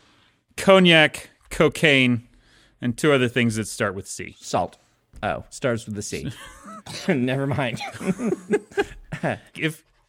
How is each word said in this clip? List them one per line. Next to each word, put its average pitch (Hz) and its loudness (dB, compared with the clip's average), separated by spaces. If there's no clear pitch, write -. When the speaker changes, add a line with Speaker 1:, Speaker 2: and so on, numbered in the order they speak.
Speaker 1:
cognac, 175 6
cocaine, 135 2
and 123 -4
two 151 2
other 127 4
things 117 0
that 107 -4
start 101 -4
with 98 -12
C. - -14
Speaker 2:
Salt. - -4
Oh, 87 -4
starts 117 -4
with 107 -8
the 104 -8
C. 76 -8
<laughs> - -12
Never 135 0
mind. 139 -4
<laughs> - -12
Speaker 1:
If 156 -6